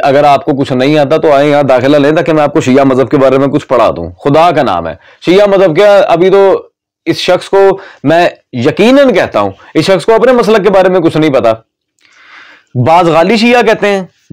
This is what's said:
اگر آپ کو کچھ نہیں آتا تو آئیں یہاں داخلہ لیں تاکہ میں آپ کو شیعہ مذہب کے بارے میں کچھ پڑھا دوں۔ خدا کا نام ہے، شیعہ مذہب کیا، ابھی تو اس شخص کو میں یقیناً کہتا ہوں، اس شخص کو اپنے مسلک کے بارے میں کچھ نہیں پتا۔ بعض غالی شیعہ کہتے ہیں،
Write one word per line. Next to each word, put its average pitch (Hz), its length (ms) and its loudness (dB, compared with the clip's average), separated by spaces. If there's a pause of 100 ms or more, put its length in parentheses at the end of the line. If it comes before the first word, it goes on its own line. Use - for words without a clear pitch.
اگر 143 220 0
آپ 139 200 2
کو 143 120 -4
کچھ 139 160 -4
نہیں 139 260 0
آتا 147 180 0
تو 160 160 0
آئیں 143 180 2
یہاں 143 120 0
داخلہ 131 340 0
لیں 143 140 2
تاکہ 156 220 -2
میں 151 100 0
آپ 147 100 -2
کو 156 80 0
شیعہ 135 240 0
مذہب 131 260 0
کے 117 60 -2
بارے 135 220 2
میں 139 80 0
کچھ 143 200 -4
پڑھا 113 240 0
دوں۔ 82 200 -10
خدا 156 400 0
کا 147 120 -2
نام 87 260 -4
ہے، 80 60 -12 (300)
شیعہ 196 220 2
مذہب 190 300 0
کیا، 202 220 4
ابھی 175 320 0
تو 196 380 0 (360)
اس 160 120 -4
شخص 180 320 -4
کو 196 300 2 (260)
میں 165 240 0 (240)
یقیناً 220 600 0
کہتا 165 280 -2
ہوں، 101 100 -2 (240)
اس 151 100 -2
شخص 190 200 -2
کو 226 100 2
اپنے 240 180 2
مسلک 220 320 0
کے 208 80 2
بارے 190 160 2
میں 185 120 0
کچھ 165 160 -2
نہیں 156 160 0
پتا۔ 117 200 0 (1300)
بعض 165 220 2
غالی 170 280 0
شیعہ 240 260 0
کہتے 208 240 -2
ہیں، 196 160 -2 (300)